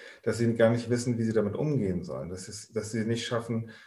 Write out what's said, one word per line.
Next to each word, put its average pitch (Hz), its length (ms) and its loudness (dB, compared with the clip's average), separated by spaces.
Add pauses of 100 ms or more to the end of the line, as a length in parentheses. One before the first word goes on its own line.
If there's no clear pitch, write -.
(220)
dass 107 160 0
sie 117 160 4
gar 113 160 6
nicht 117 180 0
wissen, 120 300 0
wie 113 60 0
sie 110 80 2
damit 104 240 2
umgehen 104 480 0
sollen, 67 240 -6
dass 92 200 -10
es, - 240 -14
dass 104 200 -4
sie 113 120 0
nicht 117 220 -2
schaffen, 113 440 -2 (160)